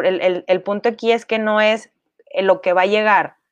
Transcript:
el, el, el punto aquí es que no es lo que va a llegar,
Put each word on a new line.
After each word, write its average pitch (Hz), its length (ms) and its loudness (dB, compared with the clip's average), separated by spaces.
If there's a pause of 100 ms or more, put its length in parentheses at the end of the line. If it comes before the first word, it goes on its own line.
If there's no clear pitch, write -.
el, 185 200 0
el, 180 260 -2
el 185 140 0
punto 202 260 -4
aquí 226 240 -2
es 226 140 -2
que 220 120 -4
no 214 220 0
es 214 320 -2 (420)
lo 190 280 0
que 180 100 0
va 185 100 2
a 190 40 2
llegar, 202 500 0 (160)